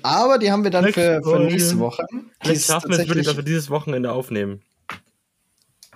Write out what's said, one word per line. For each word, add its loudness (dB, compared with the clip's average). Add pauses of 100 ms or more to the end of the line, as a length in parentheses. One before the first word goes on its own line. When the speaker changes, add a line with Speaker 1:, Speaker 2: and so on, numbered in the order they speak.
Speaker 1:
Aber 4
die 2
haben 2
wir 0
dann 4
Speaker 2:
Nächste 2
Speaker 1:
für, 0
für 4
nächste 2
Speaker 2:
Folge. 0
Speaker 1:
Woche. -4
Die -10 (240)
Speaker 2:
Vielleicht 0
Speaker 1:
ist -2
Speaker 2:
schaffen -2
wir 0
es 2
wirklich, 0
Speaker 1:
tatsächlich 0
Speaker 2:
dass -2
wir -6
dieses -2
Wochenende -4
aufnehmen. -6 (1300)